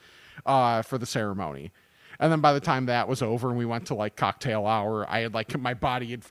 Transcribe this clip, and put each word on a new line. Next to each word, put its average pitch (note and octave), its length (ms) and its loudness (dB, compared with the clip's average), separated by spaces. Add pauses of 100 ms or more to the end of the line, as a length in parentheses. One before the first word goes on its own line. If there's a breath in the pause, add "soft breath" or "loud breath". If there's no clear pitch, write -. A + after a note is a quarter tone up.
(460 loud breath)
uh, B2 360 4
for - 160 -4
the A2 80 -4
ceremony. F#2 640 -4 (480 loud breath)
And D#3+ 140 4
then D#3 80 2
by D3 120 6
the C#3+ 80 2
time C3 260 0
that A#2+ 220 2
was B2+ 140 0
over A#2 280 0
and A#2+ 60 -2
we A#2+ 100 0
went A#2 200 -4
to, D3 80 -4
like, G#2 220 -4
cocktail G#2+ 500 0
hour, G#2+ 420 0
I A2 120 0
had, A2+ 120 -4
like, A2+ 260 -4
my B2 160 -4
body B2 360 -2
had A#2+ 200 -10